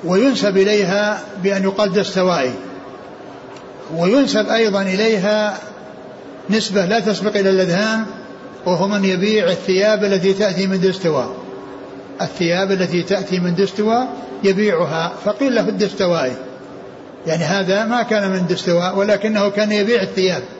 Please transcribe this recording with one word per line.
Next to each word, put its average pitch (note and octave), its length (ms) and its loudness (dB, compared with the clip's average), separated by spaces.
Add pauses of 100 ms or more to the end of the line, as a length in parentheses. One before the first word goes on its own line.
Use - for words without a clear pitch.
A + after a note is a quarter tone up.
وينسب G3 520 4
إليها G#3 640 2 (220)
بأن G3 200 0
يقال G3 300 2
دستوائي، F3+ 600 2 (1400)
وينسب G3+ 540 2
أيضًا G#3+ 340 2
إليها G#3 760 2 (920)
نسبة G3 340 2
لا G#3+ 160 2
تسبق G3+ 360 0
إلى F#3+ 140 4
الأذهان، F#3+ 540 2 (600)
وهو F3+ 220 2
من G3+ 160 0
يبيع F#3+ 460 2
الثياب F#3+ 540 2
التي G3 280 2
تأتي G3 340 0
من F#3+ 140 0
دستوى، E3+ 540 0 (880)
الثياب F#3 520 0
التي F3 300 0
تأتي F#3 380 -2
من F3 140 0
دستوى G#3+ 540 0 (360)
يبيعها، F3 680 2 (120)
فقيل A#3+ 300 0
له: G#3 140 2
"الدستوائي"، F3+ 640 0 (920)
يعني E3 180 -2
هذا G3 400 0
ما A#3 180 0
كان G3+ 280 0
من F#3 160 0
دستوى، F3 500 0
ولكنه G3+ 520 2
كان G#3 240 0
يبيع G#3 300 2
الثياب F#3 400 0 (180)